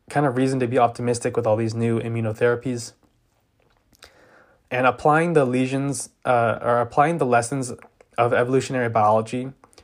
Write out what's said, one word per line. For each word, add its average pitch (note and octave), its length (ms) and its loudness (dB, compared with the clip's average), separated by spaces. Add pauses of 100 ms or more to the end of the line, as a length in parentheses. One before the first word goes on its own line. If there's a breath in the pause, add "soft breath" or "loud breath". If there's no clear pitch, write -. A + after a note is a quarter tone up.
(100)
kind D3 160 0
of B2 100 -2
reason C3 240 0
to B2+ 60 0
be B2+ 120 0
optimistic A#2+ 580 0
with A#2+ 100 0
all G#2+ 100 2
these A2+ 180 -2
new A2+ 240 -2
immunotherapies. A#2 920 -4 (1800 soft breath)
And B2 160 0
applying D#3 460 2
the D3 140 4
lesions, C3 640 -2 (160)
uh, A#2 340 2
or A#2+ 200 0
applying D3 360 0
the D3 100 -2
lessons B2 460 0 (460)
of A#2+ 160 2
evolutionary B2+ 560 0
biology A2+ 640 0 (320 soft breath)